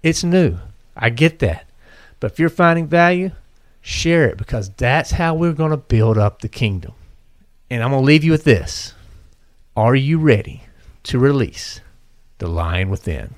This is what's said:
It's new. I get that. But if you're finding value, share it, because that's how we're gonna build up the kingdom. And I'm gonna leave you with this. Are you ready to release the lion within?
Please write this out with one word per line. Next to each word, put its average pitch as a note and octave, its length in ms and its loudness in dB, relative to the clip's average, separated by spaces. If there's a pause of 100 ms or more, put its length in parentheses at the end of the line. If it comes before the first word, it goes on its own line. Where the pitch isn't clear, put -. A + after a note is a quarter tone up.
It's E3 200 0
new. E3+ 340 2 (380)
I A2+ 140 0
get D#3 300 0
that. E2+ 260 -2 (540)
But - 140 -4
if - 60 -16
you're E3 100 2
finding E3+ 380 2
value, F3 440 2 (500)
share E3 460 0
it, - 100 -2
because G#2 340 -6
that's B2+ 400 0
how E3 220 0
we're E3 200 0
gonna D#3 240 0
build A2 400 2
up G#2 240 0
the G#2+ 80 -8
kingdom. G2 440 -4 (760)
And A#2+ 120 -4
I'm B2 100 -2
gonna C3+ 120 0
leave D3 200 0
you D#3+ 80 0
with D#3 120 0
this. - 500 -2 (840)
Are A#2 200 2
you C#3+ 240 0
ready B2+ 440 2 (400)
to - 140 -4
release C3+ 600 0 (600)
the F2+ 80 -6
lion E2+ 420 -2
within? E2+ 480 -6